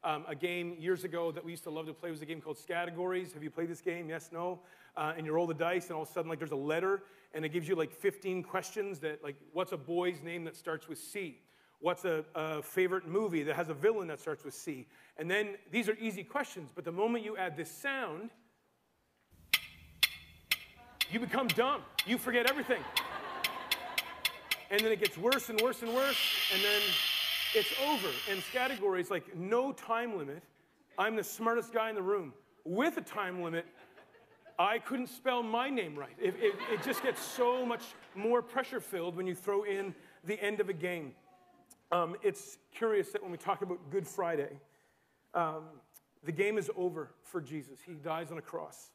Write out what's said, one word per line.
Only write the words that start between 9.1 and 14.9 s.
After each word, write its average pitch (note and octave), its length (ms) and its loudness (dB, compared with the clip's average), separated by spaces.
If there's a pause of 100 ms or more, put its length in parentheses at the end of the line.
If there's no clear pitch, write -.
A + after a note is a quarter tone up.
like, C#3+ 140 -8 (160)
what's F3+ 200 0
a F3+ 40 -4
boy's E3+ 440 0
name E3+ 240 -6
that D#3+ 120 -8
starts D#3+ 320 -4
with D3+ 100 -8
C? F3+ 420 -8 (380)
What's F3 260 2
a, D#3+ 200 4 (100)
a D#3 280 -2
favorite F#3 440 2
movie E3+ 380 2
that D3+ 120 2
has E3 140 0
a D#3 40 0
villain F#3+ 340 2
that D3 120 -6
starts D3+ 240 -6
with C#3 100 -10
C? C3 320 -8 (300)